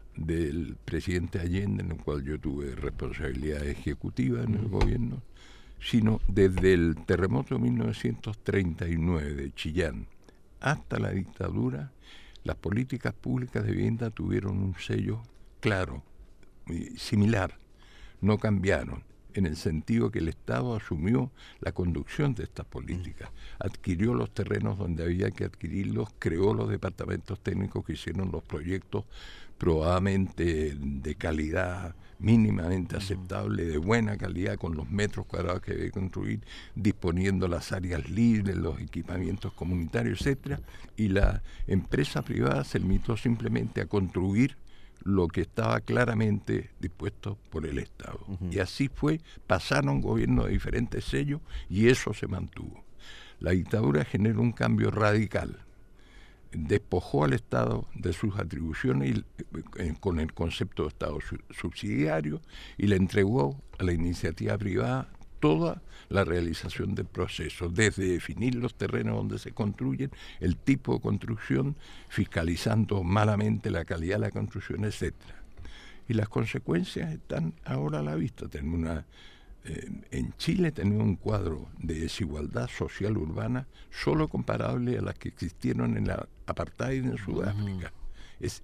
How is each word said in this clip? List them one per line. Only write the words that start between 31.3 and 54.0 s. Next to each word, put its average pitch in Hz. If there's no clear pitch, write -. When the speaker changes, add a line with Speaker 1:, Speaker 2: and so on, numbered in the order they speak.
Speaker 1:
mínimamente 98
Speaker 2:
Ujú. 104
Speaker 1:
aceptable, 98
de 80
buena 104
calidad, 95
con 92
los -
metros 101
cuadrados 90
que -
había 85
que 90
construir, 98
disponiendo 92
las 85
áreas 85
libres, 104
los 85
equipamientos 87
comunitarios, 92
etcétera. 139
Y 110
la 98
empresa 135
privada 139
se -
limitó 95
simplemente 113
a 98
construir 98
lo 92
que -
estaba 113
claramente 110
dispuesto 101
por 78
el 71
Estado. -
Speaker 2:
Ujú. 92
Speaker 1:
Y 90
así 98
fue, 156
pasaron 139
gobiernos 120
de 95
diferentes -
sellos 143
y 104
eso 123
se -
mantuvo. -
La 85
dictadura 113